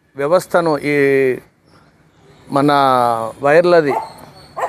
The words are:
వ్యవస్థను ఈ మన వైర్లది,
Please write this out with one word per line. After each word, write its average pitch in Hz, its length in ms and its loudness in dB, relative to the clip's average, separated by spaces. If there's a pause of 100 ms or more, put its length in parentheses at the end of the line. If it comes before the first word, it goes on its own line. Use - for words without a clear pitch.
(200)
వ్యవస్థను 165 520 0 (220)
ఈ - 20 -2 (1600)
మన 147 160 2 (760)
వైర్లది, 160 480 2 (760)